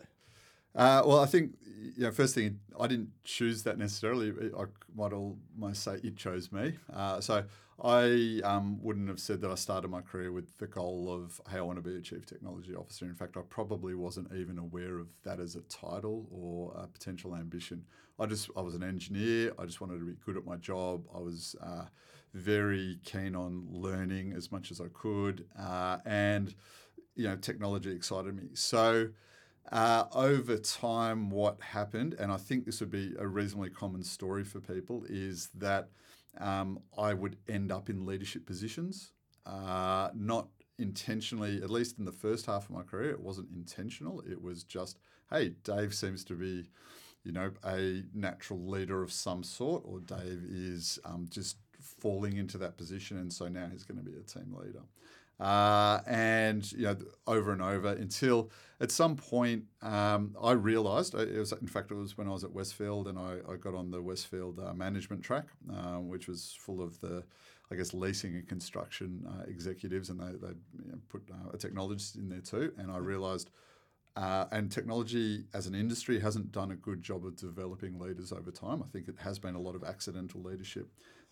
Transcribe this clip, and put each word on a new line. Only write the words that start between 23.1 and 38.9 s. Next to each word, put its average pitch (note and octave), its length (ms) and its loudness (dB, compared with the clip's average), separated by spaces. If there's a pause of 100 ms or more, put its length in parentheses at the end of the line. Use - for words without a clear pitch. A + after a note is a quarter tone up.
on F2+ 360 -4
learning F#2 640 -2
as E2+ 180 -8
much G2 180 -6
as F2 100 -10
I E2+ 140 -8
could, G2+ 540 0 (100)
uh, F#2 480 0
and, G2+ 480 4 (600)
you B2 80 0
know, F#2+ 120 2
technology G2 540 -2
excited F#2+ 460 -4
me. G2 180 -8
So, A2+ 560 6 (600)
uh, A#2 420 6
over B2+ 440 6
time, A2+ 760 2
what G#2 300 4
happened, A2 580 -2
and G2+ 120 2
I F#2+ 60 2
think B2+ 280 0
this - 140 -4
would G2 120 -2
be G2 260 -2
a G2+ 80 -2
reasonably G2+ 440 0
common F#2 340 -4
story G2 400 -2
for G2+ 160 -8
people, F#2 500 -6
is F#2+ 460 -4
that, G2 340 2 (480)
um, G2 420 -2 (180)
I G#2 160 4
would G2 240 -2 (100)
end G2 240 0
up F#2+ 180 -4
in F#2+ 160 -2
leadership G2 400 -4
positions, A2+ 680 -6 (320)